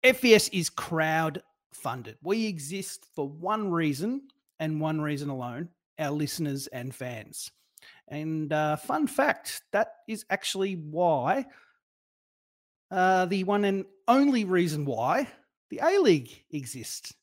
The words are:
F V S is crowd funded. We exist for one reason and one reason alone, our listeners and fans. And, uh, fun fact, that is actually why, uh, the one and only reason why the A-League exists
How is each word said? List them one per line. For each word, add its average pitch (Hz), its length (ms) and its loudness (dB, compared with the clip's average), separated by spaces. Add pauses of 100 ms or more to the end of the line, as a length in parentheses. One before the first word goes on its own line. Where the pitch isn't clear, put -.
F 254 180 4
V 233 140 10
S 208 140 6
is 175 220 -2
crowd 160 720 -2 (300)
funded. 120 500 -8
We 220 240 0
exist 180 680 -8
for 143 140 -4
one 190 420 -4
reason 165 520 0 (360)
and 156 220 -2
one 156 200 -2
reason 147 280 -4
alone, 135 400 -8 (300)
our 151 120 -2
listeners 143 580 -4
and 123 260 -10
fans. - 560 -12 (580)
And, 156 440 -4
uh, 151 240 2
fun 302 300 -2
fact, - 560 -2 (100)
that - 160 2 (200)
is 220 220 -8
actually 190 460 -2
why, 160 680 0 (1500)
uh, 185 360 4
the 185 180 0
one 202 200 2
and 196 200 2 (240)
only 262 360 6
reason 175 400 2
why 143 440 0 (420)
the - 120 -8
A-League 277 480 4 (200)
exists 131 600 -10 (100)